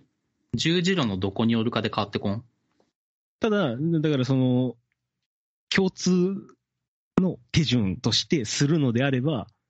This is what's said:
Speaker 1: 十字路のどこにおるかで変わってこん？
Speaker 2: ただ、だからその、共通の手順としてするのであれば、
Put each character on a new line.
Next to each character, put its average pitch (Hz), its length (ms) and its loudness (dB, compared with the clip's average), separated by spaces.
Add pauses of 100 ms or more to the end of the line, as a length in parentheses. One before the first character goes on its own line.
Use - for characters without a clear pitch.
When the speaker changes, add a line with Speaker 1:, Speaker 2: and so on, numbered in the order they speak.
(520)
Speaker 1:
十 165 300 0
字 185 120 2
路 147 120 0
の 98 100 -2
ど 98 160 -4
こ 113 140 0
に 117 100 2
お 113 80 0
る 120 60 -2
か 117 100 -2
で 107 120 -4
変 107 100 -2
わ 101 60 -6
っ - 20 -20
て 110 80 -4
こ 101 120 -4
ん？ 107 140 -6 (960)
Speaker 2:
た 226 100 0
だ、 170 260 0
だ 156 340 0
か 143 80 2
ら 123 60 0
そ 135 120 2
の、 127 400 2 (920)
共 190 220 2
通 185 460 0 (840)
の 185 200 2 (140)
手 160 120 4
順 107 320 0
と 113 160 -4
し - 140 -2
て 135 180 -2
す - 220 -2
る 160 120 2
の 131 140 2
で 120 100 0
あ 139 80 0
れ 127 100 0
ば、 123 260 -2 (220)